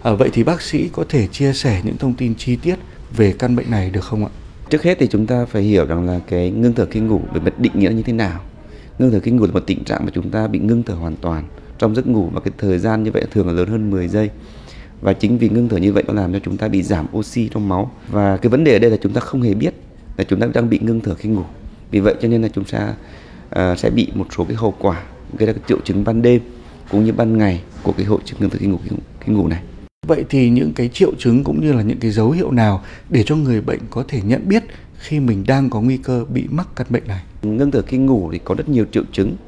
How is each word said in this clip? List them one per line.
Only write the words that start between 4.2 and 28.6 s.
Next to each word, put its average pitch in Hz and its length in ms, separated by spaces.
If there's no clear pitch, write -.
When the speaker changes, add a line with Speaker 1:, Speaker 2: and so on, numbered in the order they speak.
Speaker 1:
ạ? - 60
Speaker 2:
Trước 151 140
hết 175 160
thì 131 80
chúng 107 180
ta 123 200
phải 104 160
hiểu 98 240
rằng 85 200
là 90 220
cái 90 240
ngưng 117 220
thở 117 120
khi 110 140
ngủ 110 220
về 85 60
mặt 82 200
định 123 160
nghĩa 95 140
như 113 120
thế 120 120
nào. 95 260
Ngưng 127 120
thở 104 80
khi 110 120
ngủ 117 140
là 85 60
một 92 160
tình - 160
trạng - 220
mà - 80
chúng 90 160
ta 107 180
bị 107 120
ngưng 117 240
thở 107 100
hoàn 82 220
toàn 80 280
trong 110 180
giấc 127 120
ngủ, 107 260
và 92 60
cái 98 180
thời 92 220
gian 110 240
như 107 80
vậy - 200
thường 92 160
là 85 60
lớn 90 140
hơn 107 240
mười 90 160
giây. 104 220
Và 98 120
chính 110 240
vì 117 120
ngưng 120 200
thở 107 80
như 98 160
vậy 104 140
nó - 60
làm 95 200
cho 101 60
chúng 98 180
ta 110 100
bị 95 160
giảm 82 220
oxy 110 360
trong 104 160
máu. 98 220
Và 101 260
cái 117 120
vấn 135 140
đề 147 100
ở 104 60
đây 117 120
là 107 100
chúng 101 120
ta 120 80
không 131 200
hề 120 120
biết - 200
là 98 60
chúng 95 160
ta 113 140
đang 117 160
bị 110 100
ngưng 113 220
thở 101 140
khi 104 140
ngủ. 101 140
Vì 101 80
vậy 98 220
cho 117 60
nên 117 140
là 113 60
chúng 101 160
ta, 107 300
à, 90 260
sẽ - 140
bị - 260
một 98 120
số 90 60
cái 117 120
hậu 107 240
quả 87 240
gây 110 100
ra 110 60
cái 104 140
triệu - 160
chứng 98 200
ban 113 180
đêm 120 200
cũng 104 140
như 113 80
ban 113 240
ngày 95 240
của 87 80
cái 92 140
hội 104 200
chứng - 140
ngưng 98 100
thở - 100
khi 98 80